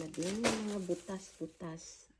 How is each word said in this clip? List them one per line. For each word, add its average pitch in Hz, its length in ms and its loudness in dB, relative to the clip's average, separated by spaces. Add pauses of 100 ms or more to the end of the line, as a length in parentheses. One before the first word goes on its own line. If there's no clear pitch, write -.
na 160 80 -4
din. 170 320 0
May 226 140 8 (100)
mga 202 160 0
butas-butas. - 1400 -4